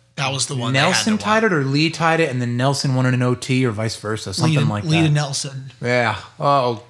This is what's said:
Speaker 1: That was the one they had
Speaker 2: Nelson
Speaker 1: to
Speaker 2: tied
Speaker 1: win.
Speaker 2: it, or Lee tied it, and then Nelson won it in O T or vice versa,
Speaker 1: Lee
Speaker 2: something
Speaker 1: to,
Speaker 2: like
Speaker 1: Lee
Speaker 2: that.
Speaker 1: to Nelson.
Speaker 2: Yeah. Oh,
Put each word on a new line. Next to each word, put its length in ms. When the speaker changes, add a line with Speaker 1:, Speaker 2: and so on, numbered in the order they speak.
Speaker 1:
That 160
was 140
the 100
one 160
they 80
had 60
Speaker 2:
Nelson 320
Speaker 1:
to 40
Speaker 2:
tied 220
Speaker 1:
win. 80
Speaker 2:
it, 40
or 80
Lee 260
tied 280
it, 120
and 120
then 140
Nelson 380
won 120
it 80
in 80
O 140
T 300
or 40
vice 260
versa, 340
Speaker 1:
Lee 40
Speaker 2:
something 300
Speaker 1:
to, 0
Speaker 2:
like 200
Speaker 1:
Lee 180
Speaker 2:
that. 60
Speaker 1:
to 40
Nelson. 580
Speaker 2:
Yeah. 380
Oh, 500